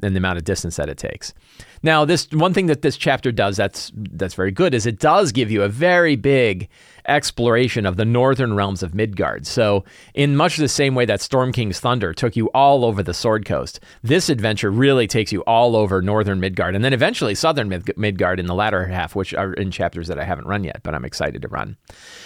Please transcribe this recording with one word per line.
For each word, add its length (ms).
in 100
the 60
amount 200
of 60
distance 320
that 120
it 80
takes. 380
Now, 220
this, 260
one 240
thing 120
that 160
this 140
chapter 360
does 240
that's, 380
that's 400
very 180
good 220
is 120
it 140
does 320
give 180
you 120
a 60
very 460
big 540
exploration 800
of 100
the 80
northern 500
realms 280
of 120
Midgard. 500
So 400
in 220
much 200
the 120
same 260
way 120
that 140
Storm 320
King's 280
Thunder 320
took 240
you 140
all 340
over 180
the 120
Sword 300
Coast, 360
this 260
adventure 420
really 380
takes 240
you 120
all 300
over 260
northern 380
Midgard 380
and 80
then 80
eventually 420
southern 340
Mid-, 280
Midgard 420
in 80
the 80
latter 320
half, 300
which 180
are 200
in 180
chapters 340
that 120
I 60
haven't 220
run 160
yet, 220
but 100
I'm 100
excited 380
to 60
run. 280